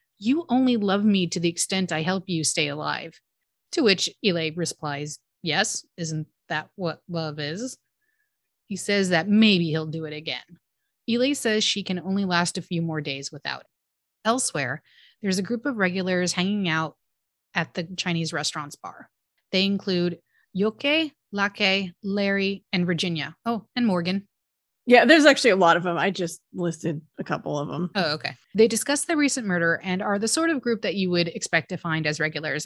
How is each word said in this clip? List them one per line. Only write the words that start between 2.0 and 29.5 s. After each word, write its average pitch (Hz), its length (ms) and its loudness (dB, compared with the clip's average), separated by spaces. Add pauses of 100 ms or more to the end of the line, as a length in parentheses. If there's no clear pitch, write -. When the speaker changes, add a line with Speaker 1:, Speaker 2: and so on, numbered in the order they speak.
Speaker 1:
help 185 260 -2
you 160 160 0
stay 151 240 0
alive." 147 500 -6 (540)
To 349 100 0
which 190 260 4 (160)
Ile 165 300 0
replies, 151 640 -6 (220)
"Yes, 180 440 -2 (120)
isn't 156 300 -6 (200)
that 156 280 -6
what 170 340 -6
love 160 300 -6
is?" 175 380 -8 (920)
He 196 100 -8
says 196 320 0
that 170 180 0
maybe 208 420 6
he'll 156 160 -2
do 160 200 -8
it 151 80 -10
again. 151 460 -10 (500)
Ile 254 260 2
says 214 280 0
she 202 200 -2
can 185 160 -4
only 190 260 -2
last 175 320 0
a 170 40 -6
few 170 200 -4
more 160 200 -4
days 139 300 -8
without 139 300 -8
it. - 60 -20 (580)
Elsewhere, 151 560 -2 (400)
there's 190 160 0
a 196 60 -2
group 233 220 -4
of 269 120 -2
regulars 180 560 0
hanging 190 360 0
out 160 260 0 (580)
at 170 200 -4
the 180 100 -4 (140)
Chinese 165 360 -2
restaurant's 151 440 -6
bar. - 320 -16 (420)
They 190 140 4
include 180 540 0 (340)
Yoke, 285 580 0 (200)
Lake, 196 600 0 (120)
Larry, 196 680 0
and 180 140 0
Virginia. 165 500 -2 (100)
Oh, 233 200 -4 (100)
and 240 100 0
Morgan. 185 420 0 (580)
Speaker 2:
Yeah, 240 200 8
there's 294 200 8
actually 254 260 6
a 185 60 6
lot 170 200 6
of 170 60 -2
them. 170 140 -2
I 165 120 2
just 170 320 -6 (120)
listed 165 480 -4 (180)
a - 40 -6
couple 147 360 -4
of 143 80 -6
them. 160 280 -6
Speaker 1:
Oh, 165 180 0
okay. - 220 -8 (200)
They 220 120 6
discuss 254 380 -2
the 330 120 0
recent 269 280 0
murder 170 380 2